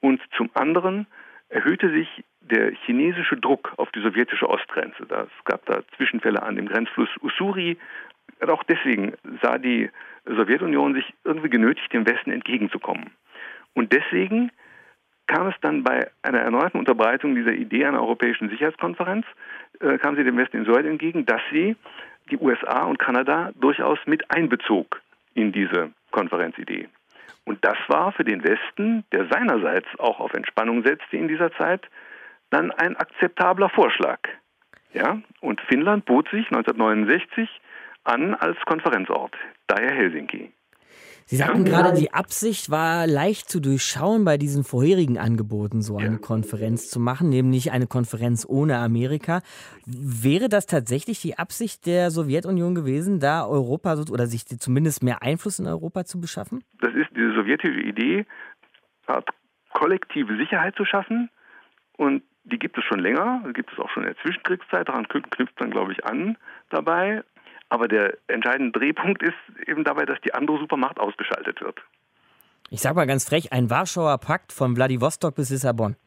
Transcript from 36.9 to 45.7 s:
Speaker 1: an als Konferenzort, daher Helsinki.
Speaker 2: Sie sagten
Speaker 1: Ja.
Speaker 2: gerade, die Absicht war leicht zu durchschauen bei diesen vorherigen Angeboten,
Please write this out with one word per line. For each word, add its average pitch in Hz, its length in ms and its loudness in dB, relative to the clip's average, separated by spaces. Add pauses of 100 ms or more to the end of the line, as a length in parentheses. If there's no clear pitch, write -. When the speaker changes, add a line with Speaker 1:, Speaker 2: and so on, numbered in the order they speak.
Speaker 1:
an 147 300 0
als - 320 -2
Konferenzort, 139 680 0 (320)
daher 110 260 2
Helsinki. 85 600 -2 (760)
Speaker 2:
Sie 127 100 -2
sagten 147 300 4
Speaker 1:
Ja. 180 160 6
Speaker 2:
gerade, 180 120 6
die - 200 4
Absicht 202 560 -2
war 165 360 2
leicht 165 440 0
zu 175 100 0
durchschauen 147 640 2
bei 151 140 4
diesen 143 260 0
vorherigen 135 540 4
Angeboten, 107 640 0